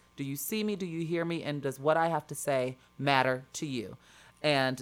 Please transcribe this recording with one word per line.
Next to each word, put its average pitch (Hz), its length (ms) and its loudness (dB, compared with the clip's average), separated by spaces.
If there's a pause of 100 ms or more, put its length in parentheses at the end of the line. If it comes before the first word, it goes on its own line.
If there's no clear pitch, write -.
(160)
"Do 143 80 -6
you 139 100 -4
see 214 300 -4
me? 208 120 -2
Do 185 100 -6
you 165 200 -4
hear 165 180 0
me? 170 200 -2
And 147 180 -4
does 135 160 -4
what 151 200 4
I 165 100 4
have 156 200 0
to 147 60 -10
say 131 440 0 (200)
matter 135 460 4 (100)
to - 120 -4
you?" 113 300 -6 (460)
And 135 400 2